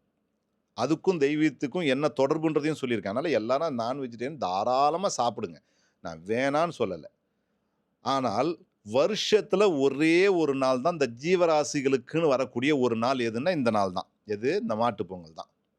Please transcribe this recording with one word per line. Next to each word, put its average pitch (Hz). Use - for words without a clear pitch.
அதுக்கும் 156
தெய்வீகத்துக்கும் 151
என்ன 139
தொடர்புன்றதையும் 147
சொல்லியிருக்கேன். 104
அதனால 147
எல்லாரும் 131
நான் 120
வெஜிடேரியன் 123
தாராளமா 127
சாப்பிடுங்க. 110
நான் 82
வேணான்னு 139
சொல்லல. 90
ஆனால் 131
வருஷத்துல 190
ஒரே 160
ஒரு 160
நாள் 131
தான் 170
இந்த 139
ஜீவராசிகளுக்குன்னு 151
வரக்கூடிய 131
ஒரு 123
நாள் 123
எதுன்னா 120
இந்த 139
நாள் 101
தான். 90
எது? 113
இந்த 220
மாட்டுப் 107
பொங்கல் 85
தான். -